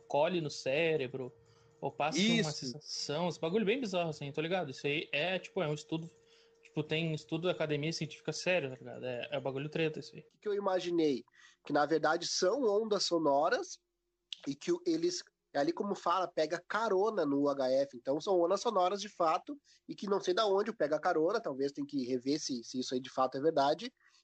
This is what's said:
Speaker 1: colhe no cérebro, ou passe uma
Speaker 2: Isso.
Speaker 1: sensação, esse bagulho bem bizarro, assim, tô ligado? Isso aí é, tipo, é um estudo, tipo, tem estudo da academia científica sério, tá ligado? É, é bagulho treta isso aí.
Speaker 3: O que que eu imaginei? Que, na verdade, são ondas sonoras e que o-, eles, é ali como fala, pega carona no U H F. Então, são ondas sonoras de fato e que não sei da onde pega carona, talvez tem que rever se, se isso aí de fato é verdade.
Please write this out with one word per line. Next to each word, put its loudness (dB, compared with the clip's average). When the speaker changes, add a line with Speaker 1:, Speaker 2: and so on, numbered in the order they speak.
Speaker 1:
colhe 2
no -4
cérebro, 0
ou -4
passe 0
uma 4
Speaker 2:
Isso. 0
Speaker 1:
sensação, -4
esse -6
bagulho 0
bem 2
bizarro, -2
assim, -8
tô -2
ligado? -2
Isso -8
aí 0
é, -2
tipo, -4
é 0
um 0
estudo, -6
tipo, -6
tem 0
estudo -4
da 2
academia 0
científica -6
sério, 0
tá -10
ligado? -12
É, -4
é -4
bagulho -4
treta -2
isso -16
aí. -16
Speaker 3:
O -20
que -20
que -6
eu 0
imaginei? 2
Que, -6
na 4
verdade, 2
são 2
ondas 2
sonoras 2
e -4
que -2
o-, 0
eles, 0
é -2
ali 2
como -4
fala, 0
pega -2
carona 2
no 2
U 4
H 0
F. 2
Então, -2
são 2
ondas 2
sonoras 2
de -8
fato 0
e -10
que -8
não 2
sei 0
da 4
onde 2
pega 0
carona, 2
talvez -2
tem -6
que -4
rever 0
se, -6
se -6
isso -4
aí 0
de -14
fato 0
é -4
verdade. 4